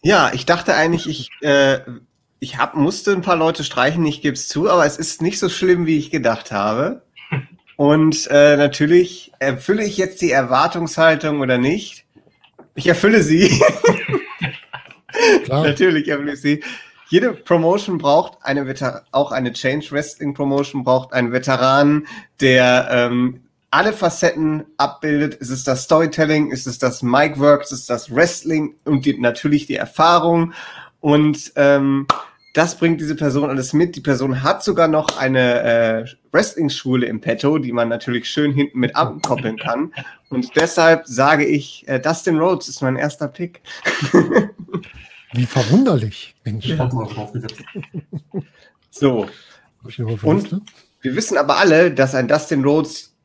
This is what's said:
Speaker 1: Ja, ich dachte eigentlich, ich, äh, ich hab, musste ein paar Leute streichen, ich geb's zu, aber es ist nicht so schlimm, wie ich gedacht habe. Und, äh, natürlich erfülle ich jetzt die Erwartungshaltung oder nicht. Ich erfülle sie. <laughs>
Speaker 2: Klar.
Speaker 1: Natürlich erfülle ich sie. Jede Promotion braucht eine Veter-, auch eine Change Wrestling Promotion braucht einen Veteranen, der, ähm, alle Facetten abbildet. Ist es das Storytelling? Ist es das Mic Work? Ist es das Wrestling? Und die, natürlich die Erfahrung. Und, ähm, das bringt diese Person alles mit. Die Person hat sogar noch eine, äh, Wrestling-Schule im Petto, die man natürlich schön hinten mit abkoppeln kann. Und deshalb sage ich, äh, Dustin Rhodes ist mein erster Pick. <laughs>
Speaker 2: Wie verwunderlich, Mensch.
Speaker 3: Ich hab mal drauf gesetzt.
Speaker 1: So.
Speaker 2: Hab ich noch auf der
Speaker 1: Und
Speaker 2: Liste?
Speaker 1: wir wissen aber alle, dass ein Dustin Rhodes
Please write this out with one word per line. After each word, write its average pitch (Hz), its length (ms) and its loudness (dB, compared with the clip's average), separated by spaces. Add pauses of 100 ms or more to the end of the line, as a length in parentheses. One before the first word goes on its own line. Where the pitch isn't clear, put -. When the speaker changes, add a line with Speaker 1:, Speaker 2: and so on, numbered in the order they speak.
Speaker 1:
Ja, 165 320 4
ich 135 120 -6
dachte - 300 0
eigentlich, 165 320 0
ich, 147 220 -10 (120)
äh, 139 380 2 (600)
ich 131 180 -12
hab, 147 180 -2
musste 170 360 0
ein 185 100 0
paar 175 160 0
Leute 160 260 0
streichen, 151 420 0
ich 147 160 -4
geb's 135 260 -4
zu, 170 220 -2
aber 170 160 4
es 147 120 -2
ist - 240 -6
nicht 175 180 -4
so 185 100 -2
schlimm, 180 360 0
wie 160 120 0
ich 147 140 -6
gedacht 117 400 -2
habe. 113 520 -2 (720)
Und, 151 520 2
äh, 147 300 6
natürlich 151 840 2
erfülle 139 440 -2
ich 202 140 -6
jetzt 185 240 -4
die 170 100 0
Erwartungshaltung 151 1080 0
oder 127 180 0
nicht. 151 480 -2 (680)
Ich - 140 -4
erfülle 202 340 4
sie. 160 280 4
<laughs> - 120 2 (1800)
Speaker 2:
Klar. 139 180 0
Speaker 1:
Natürlich 156 440 2
erfülle 147 260 -4
ich 139 80 -14
sie. 147 220 0 (460)
Jede 196 240 2
Promotion 175 640 0
braucht 143 460 0
eine 139 220 -4
Veter-, 131 460 -6
auch 143 200 0
eine 123 220 -4
Change 143 380 -4
Wrestling 143 420 -6
Promotion 139 500 -2
braucht 127 300 0
einen 120 180 -2
Veteranen, 135 760 2 (340)
der, 127 500 4
ähm, 123 500 0 (300)
alle 185 220 2
Facetten 160 720 -2 (120)
abbildet. 147 580 -2
Ist 123 140 -14
es 135 140 -8
das 131 200 -4
Storytelling? 156 680 0
Ist 127 160 -8
es 120 120 -10
das 123 240 -4
Mic 139 360 0
Work? 143 240 4
Ist - 80 -14
es 127 140 -12
das 120 280 -6
Wrestling? 156 640 -2 (100)
Und 139 200 0
die, 139 140 0
natürlich 143 480 0
die 131 80 -4
Erfahrung. 170 800 2 (480)
Und, 151 540 2
ähm, 139 520 2 (460)
das 165 240 0
bringt 165 240 0
diese 151 160 -6
Person 143 320 0
alles 131 240 -6
mit. 170 240 0
Die 139 40 -14
Person 131 400 -2
hat 160 220 0
sogar 170 240 2
noch 156 300 0
eine, 127 440 2
äh, 117 440 0 (260)
Wrestling-Schule 139 720 0
im 110 140 -6
Petto, 143 380 0
die 127 160 -4
man 117 160 0
natürlich 117 400 -6
schön 147 240 -2
hinten 139 260 -2
mit 120 160 -2
abkoppeln 127 600 -4
kann. 131 360 -6 (360)
Und 127 260 -6
deshalb 165 500 2
sage 143 400 2
ich, 143 420 -4
äh, 131 120 -2
Dustin 160 380 -2
Rhodes 180 320 0
ist - 120 -10
mein 131 140 0
erster 147 320 -6
Pick. 175 340 -12 (520)
<laughs> - 380 2 (840)
Speaker 2:
Wie 123 120 0
verwunderlich, 127 880 0 (120)
Mensch. 110 200 -8
Speaker 3:
Ich 147 140 -4
hab 123 140 -2
mal 113 140 -6
drauf 107 260 -12
gesetzt. - 280 -12 (1300)
Speaker 1:
So. 123 360 -2 (580)
Speaker 2:
Hab 117 60 -20
ich - 100 -20
noch 113 120 -6
auf 107 100 -8
der 151 80 0
Speaker 1:
Und 196 140 0
Speaker 2:
Liste? 190 180 -8 (400)
Speaker 1:
wir 131 140 -6
wissen 208 220 -4
aber 143 200 2
alle, 170 360 6
dass 135 220 0
ein 123 140 -2
Dustin 147 340 0
Rhodes 147 500 -2 (100)